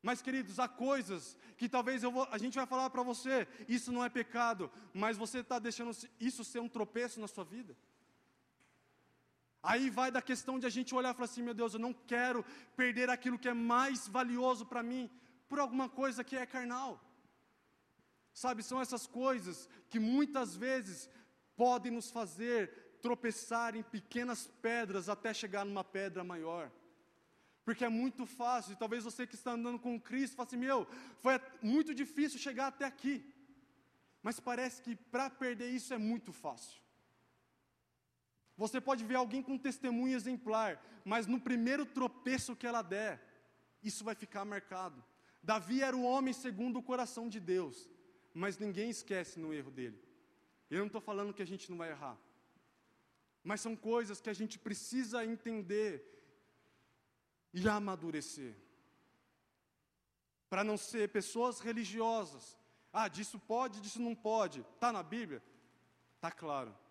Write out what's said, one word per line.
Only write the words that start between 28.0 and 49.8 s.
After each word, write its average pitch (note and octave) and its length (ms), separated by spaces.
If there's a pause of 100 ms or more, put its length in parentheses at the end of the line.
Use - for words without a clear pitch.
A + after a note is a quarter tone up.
fácil, A#3+ 460
e F#3+ 40
talvez A3 280
você A#3+ 200
que A#3 120
está B3 160
andando A#3+ 260
com A#3+ 220
Cristo, C4 340
fale A#3+ 140
assim, B3 80
"Meu, B3+ 280 (360)
foi C4 200 (200)
muito D4 340
difícil C#4 420
chegar C4 300
até C4+ 180
aqui." C4+ 400 (960)
Mas A3+ 200
parece B3 420
que A#3 140
pra C4 340
perder B3 400
isso B3+ 240
é A#3 40
muito G#3+ 340
fácil. - 500 (1700)
Você A3 240
pode B3+ 240
ver A#3 100
alguém B3+ 280
com C4+ 140
testemunho B3+ 600
exemplar, A3 680 (200)
mas G#3+ 240
no B3 120
primeiro B3+ 460
tropeço B3+ 680
que B3 100
ela A#3 160
der, F#3+ 380 (600)
isso G#3+ 220
vai G#3+ 140
ficar G3+ 280
marcado. F#3 580 (380)
Davi A3 420
era C4 140
o B3+ 60
homem C4 300
segundo A#3+ 460
o B3 40
coração B3 460
de G#3+ 100
Deus, F3 500 (460)
mas F3 240
ninguém G#3 320
esquece F#3 480
no D#3 160
erro C3+ 160
dele. B2 300 (680)